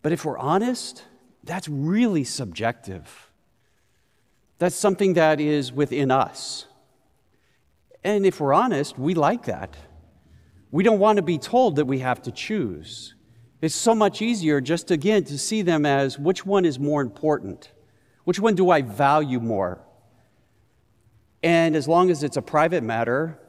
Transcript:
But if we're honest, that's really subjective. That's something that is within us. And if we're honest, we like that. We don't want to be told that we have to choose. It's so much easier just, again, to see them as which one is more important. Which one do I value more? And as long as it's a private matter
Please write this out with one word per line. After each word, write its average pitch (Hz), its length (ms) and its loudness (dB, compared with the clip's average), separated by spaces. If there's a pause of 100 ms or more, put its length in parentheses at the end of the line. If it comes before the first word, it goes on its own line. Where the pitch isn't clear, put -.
But 156 120 0
if 170 100 -6
we're 147 140 -6
honest, 196 640 -2 (400)
that's 170 240 -10
really 165 560 0
subjective. 104 1040 -8 (1300)
That's 175 180 0
something 196 380 2
that 156 260 4
is 147 320 0
within 135 360 0
us. - 580 -2 (1300)
And 202 240 0
if 185 140 2
we're 139 140 2
honest, 165 440 0
we 143 160 -2
like 165 300 0
that. 95 320 -8 (920)
We 170 140 0
don't 220 160 4
want 214 160 4
to 196 80 0
be 160 140 -2
told 226 400 0
that 147 80 2
we 131 140 -2
have 127 240 -4
to 120 80 -14
choose. 104 840 -8 (460)
It's 160 120 -4
so 226 220 2
much 208 260 0
easier 180 380 0
just, 165 320 -2
again, 180 340 2
to 143 120 -10
see 220 240 -4
them 165 240 2
as 139 340 0
which 180 260 -2
one 196 200 2
is 143 120 0
more 143 240 -2
important. 135 680 -4 (540)
Which 180 140 -2
one 220 140 2
do 180 160 4
I 160 120 6
value 135 580 2
more? 98 420 -4 (1600)
And 165 340 2
as 143 120 -2
long 175 220 4
as 151 120 0
it's 147 140 -4
a 135 60 -2
private 160 420 0
matter 117 640 -2